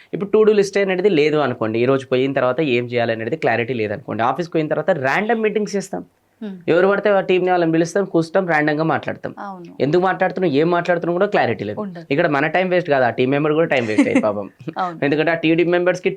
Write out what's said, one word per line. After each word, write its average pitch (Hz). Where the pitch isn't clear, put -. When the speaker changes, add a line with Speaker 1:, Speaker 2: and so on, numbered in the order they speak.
Speaker 1:
ఇప్పుడు 196
to 214
do 214
లిస్ట్ 196
అనేది 190
లేదు 151
అనుకోండి, 120
ఈ 120
రోజు 131
పోయిన 131
తర్వాత 127
ఏం 123
చేయాలి 117
అనేది 113
క్లారిటీ 120
లేదనుకోండి, 107
ఆఫీస్కి 165
పోయిన 156
తర్వాత 151
ర్యాండమ్ 180
మీటింగ్స్ 208
చేస్తాం. 185
Speaker 2:
Hmm. 196
Speaker 1:
ఎవరు 175
పడితే 202
ఆ 196
టీంని 180
వాళ్ళని 170
పిలుస్తాం, 165
కూర్చుంటాం, 175
ర్యాండమ్గా 151
మాట్లాడతాం. 113
Speaker 2:
అవును. 180
Speaker 1:
ఎందుకు 156
మాట్లాడుతున్నాం, 185
ఏం 156
మాట్లాడుతున్నాం 175
కూడా 190
క్లారిటీ 117
లేదు. 104
Speaker 2:
ఉండదు. 175
Speaker 1:
ఇక్కడ 160
మన 147
టైం 180
వేస్ట్ 175
కాదు, 135
ఆ 117
టీం 127
మెంబర్ 151
కూడా 160
టైం 135
వేస్ట్ 107
అయ్యి -
పాపం. 104
Speaker 2:
<laughs> -
అవును. 170
Speaker 1:
ఎందుకంటే 151
ఆ 165
టీం 165
మెంబర్స్కి 175